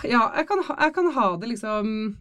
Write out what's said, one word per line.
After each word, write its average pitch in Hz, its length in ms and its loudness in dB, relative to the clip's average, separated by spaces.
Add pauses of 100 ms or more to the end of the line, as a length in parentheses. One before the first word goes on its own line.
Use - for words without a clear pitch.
ja, 240 260 4
jeg 311 160 -2
kan 392 160 0
ha, - 140 -4
jeg 311 180 2
kan 359 160 2
ha 254 240 2
det 202 160 -6
liksom, 214 380 -2 (320)